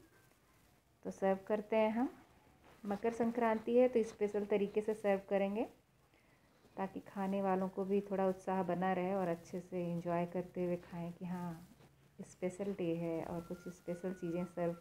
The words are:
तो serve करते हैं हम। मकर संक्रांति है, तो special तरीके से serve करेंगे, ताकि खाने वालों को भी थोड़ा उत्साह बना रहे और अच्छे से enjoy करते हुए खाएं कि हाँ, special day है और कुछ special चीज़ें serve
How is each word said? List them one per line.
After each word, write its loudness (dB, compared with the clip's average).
तो -4
serve 2
करते 0
हैं 6
हम। 0
मकर 0
संक्रांति 2
है, 10
तो 4
special -2
तरीके 2
से -2
serve 2
करेंगे, 2
ताकि -4
खाने -2
वालों 2
को -4
भी 2
थोड़ा 0
उत्साह 0
बना 2
रहे 2
और 2
अच्छे -4
से -4
enjoy 0
करते -4
हुए 2
खाएं -8
कि -12
हाँ, -6
special -4
day 0
है -2
और -4
कुछ -10
special -6
चीज़ें -2
serve -2